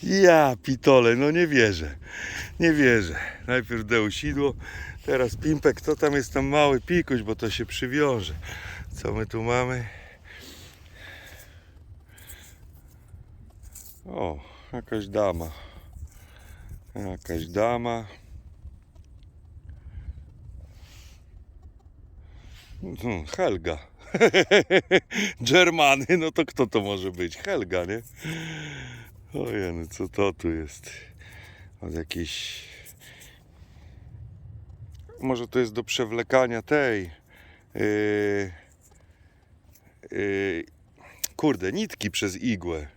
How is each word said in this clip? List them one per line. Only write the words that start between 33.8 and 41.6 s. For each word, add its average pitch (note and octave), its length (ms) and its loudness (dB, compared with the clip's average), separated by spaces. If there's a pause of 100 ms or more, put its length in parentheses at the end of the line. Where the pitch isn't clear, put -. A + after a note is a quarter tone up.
Może B2 280 -2
to B2 120 0
jest A2+ 140 0
do A2+ 100 -4
przewlekania A#2 800 0
tej... A2+ 500 0 (640)
Yy... G#2 800 0 (1600)
Yy... G2 540 -2 (720)
Kurde, G2+ 360 0